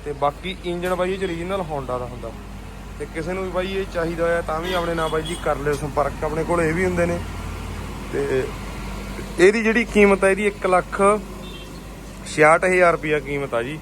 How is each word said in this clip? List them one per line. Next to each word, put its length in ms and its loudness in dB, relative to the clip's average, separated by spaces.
ਤੇ 160 -6
ਬਾਕੀ 440 -2
ਇੰਜਣ 300 -2
ਬਾਈ 180 0
ਇਹ 60 -4
'ਚ 60 -4
ਓਰੀਜਨਲ 380 -4
Honda 360 -4
ਦਾ 60 -4
ਹੁੰਦਾ। 260 -10
ਤੇ 160 -6
ਕਿਸੇ 180 -4
ਨੂੰ 120 -4
ਵੀ 60 -4
ਬਾਈ 220 -2
ਇਹ 120 -2
ਚਾਹੀਦਾ 300 -2
ਹੋਇਆ 180 2
ਤਾਂ 180 -2
ਵੀ 140 -4
ਆਪਣੇ 200 0
ਨਾਲ 140 0
ਬਾਈ 140 0
ਜੀ 220 -6
ਕਰ 120 2
ਲਿਓ 180 0
ਸੰਪਰਕ, 500 -2
ਆਪਣੇ 200 -2
ਕੋਲ 160 2
ਇਹ 140 2
ਵੀ 100 0
ਹੁੰਦੇ 220 2
ਨੇ। 120 -2
ਤੇ 320 0
ਇਹਦੀ 240 8
ਜਿਹੜੀ 220 4
ਕੀਮਤ 400 6
ਆ 60 6
ਇਹਦੀ 160 2
ਇੱਕ 200 -2
ਲੱਖ 360 2
ਛਿਆਹਠ 380 6
ਹਜ਼ਾਰ 280 6
ਰੁਪਇਆ 280 0
ਕੀਮਤ 340 -4
ਆ 80 2
ਜੀ। 200 -6